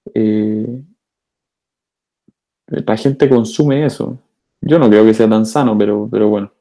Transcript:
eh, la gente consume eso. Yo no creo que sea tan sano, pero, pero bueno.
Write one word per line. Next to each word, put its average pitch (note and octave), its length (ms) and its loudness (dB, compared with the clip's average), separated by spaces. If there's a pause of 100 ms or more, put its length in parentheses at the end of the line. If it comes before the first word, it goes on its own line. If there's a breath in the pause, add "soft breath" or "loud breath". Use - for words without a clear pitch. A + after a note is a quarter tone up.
(140)
eh, A2 680 -4 (1800)
la - 300 -6
gente C#3 320 0
consume C3+ 580 0
eso. - 320 -8 (420)
Yo D#3 180 0
no C#3 100 4
creo G#2+ 160 6
que A2 100 6
sea A2 140 2
tan A2 180 2
sano, A#2 300 -2
pero, G#2 340 -2
pero G#2+ 180 0
bueno. G#2 320 -4